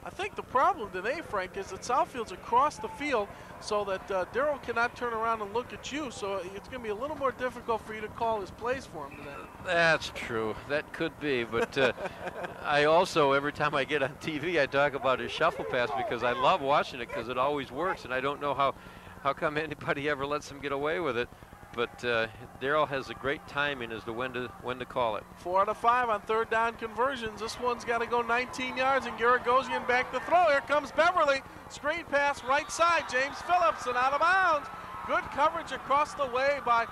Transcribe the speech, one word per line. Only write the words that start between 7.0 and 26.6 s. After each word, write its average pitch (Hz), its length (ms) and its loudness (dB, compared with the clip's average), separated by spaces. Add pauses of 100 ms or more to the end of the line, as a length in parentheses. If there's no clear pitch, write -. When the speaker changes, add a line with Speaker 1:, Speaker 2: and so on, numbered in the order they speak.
Speaker 1:
more 277 140 0
difficult 240 560 -4
for 220 80 -8
you 214 60 -8
to 214 80 -8
call 226 320 0
his 180 100 -8
plays 247 340 -4
for 151 220 -10
him 147 120 -14
today. 143 120 -12 (340)
Speaker 2:
That's 170 520 4
true. 110 400 -2 (120)
That 147 240 -2
could - 280 -4
be, 135 240 0
but, 117 340 0
uh, 127 140 4 (360)
<laughs> - 360 -6
I 147 180 4
also, 160 480 6
every 139 220 4
time 151 240 0
I 135 80 2
get 143 180 0
on 135 140 0
T 156 220 -6
V, 160 220 0
I 135 60 4
talk 139 280 2
about 131 260 0
his 120 100 -4
shuffle 170 340 0
pass 123 320 0
because 120 280 -2
I 123 80 2
love 143 300 4
watching 143 380 0
it 117 80 -8
'cause 117 200 -6
it 123 100 -4
always 135 320 0
works, 160 340 -4
and 120 80 -8
I 127 60 0
don't 139 220 -2
know 143 140 -2
how, 135 200 2 (480)
how 139 100 2
come 151 240 -2
anybody 147 520 -2
ever 139 180 -2
lets 147 240 -6
him 143 80 -14
get 139 140 -4
away 147 260 -2
with 147 180 -2
it. 120 120 -2 (460)
But, 117 300 -4
uh, 117 220 2 (340)
Darrell 147 240 2
has 139 240 -4
a 117 60 -8
great 139 340 -4
timing 143 440 -2
as 110 120 -8
to 113 80 -6
when 123 220 -4
to, 123 140 -4 (120)
when 123 180 -4
to 123 60 -6
call 117 320 0
it. - 80 -8 (140)
Speaker 1:
Four 185 240 2
out 214 80 2
of 208 80 -4
five 240 320 4
on 208 100 0
third 220 300 -2
down 226 240 2